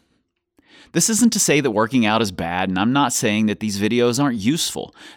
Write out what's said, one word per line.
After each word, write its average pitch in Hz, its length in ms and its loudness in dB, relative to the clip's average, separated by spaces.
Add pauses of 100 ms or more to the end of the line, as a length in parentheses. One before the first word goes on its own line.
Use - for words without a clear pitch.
(920)
This 170 140 0
isn't 226 260 2
to 202 60 -2
say 151 220 2
that 131 100 0
working 113 360 2
out 110 160 2
is 101 80 -2
bad, 90 380 -4
and 90 100 -2
I'm 113 140 2
not 143 200 0
saying 107 340 0
that 104 120 -2
these 101 200 -6
videos 120 440 0
aren't 120 160 -2
useful. 110 560 -4 (220)